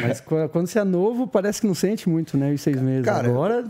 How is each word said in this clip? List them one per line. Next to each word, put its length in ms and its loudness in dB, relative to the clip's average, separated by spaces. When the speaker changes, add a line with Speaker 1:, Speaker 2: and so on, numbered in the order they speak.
Speaker 1:
Mas 200 -2
qu-, 280 -2
quando 180 -2
você 140 -2
é 40 2
novo, 440 0
parece 320 0
que 80 2
não 60 2
sente 340 -2
muito, 280 0
né, 160 2
os 80 -2
seis 200 0
meses. 240 0
Speaker 2:
Cara, 240 0
Speaker 1:
Agora, 420 0